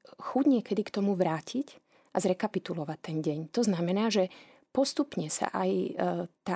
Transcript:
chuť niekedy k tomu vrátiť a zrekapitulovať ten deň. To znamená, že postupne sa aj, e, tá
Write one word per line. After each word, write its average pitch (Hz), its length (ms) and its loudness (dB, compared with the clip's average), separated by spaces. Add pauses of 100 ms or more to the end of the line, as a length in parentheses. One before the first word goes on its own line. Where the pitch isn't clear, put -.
(180)
chuť - 280 0
niekedy 214 360 2
k - 120 -8
tomu 202 200 2
vrátiť 175 640 -2 (340)
a 190 80 2
zrekapitulovať 165 800 -2
ten 160 220 -6
deň. 151 160 -2 (160)
To 240 100 2
znamená, 190 460 2
že 190 180 2 (400)
postupne 262 640 0
sa - 160 -2
aj, 190 220 0
e, 190 200 0 (540)
tá 185 120 -4